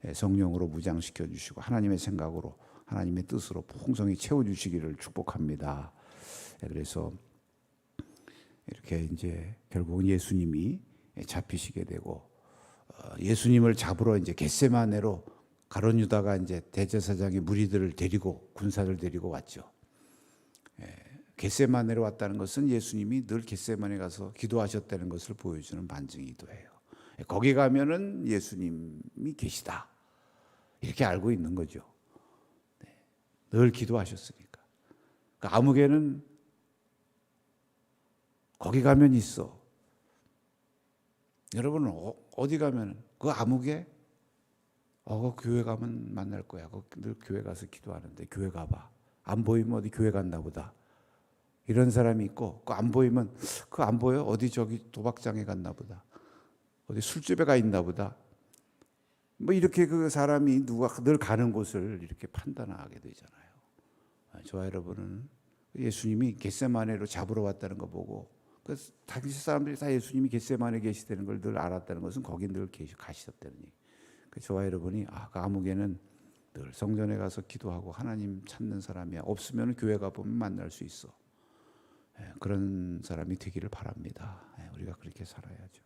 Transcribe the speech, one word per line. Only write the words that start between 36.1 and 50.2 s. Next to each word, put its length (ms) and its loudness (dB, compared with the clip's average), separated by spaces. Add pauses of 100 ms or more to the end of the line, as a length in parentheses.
거기 240 2
가면 320 12
있어. 460 0 (1900)
여러분은 380 2
어, 220 -8 (220)
어디 220 0
가면은 380 0 (220)
그 120 0
아무개? 560 0 (1160)
어, 300 -2
그 160 -6
교회 120 4
가면 520 -6
만날 300 -6
거야. 240 -14
그 320 -16
늘 200 -8
교회 220 -6
가서 240 -10
기도하는데 640 -14
교회 180 -4
가봐. 420 -6 (340)
안 200 0
보이면 340 4
어디 120 -4
교회 200 4
갔나 300 -2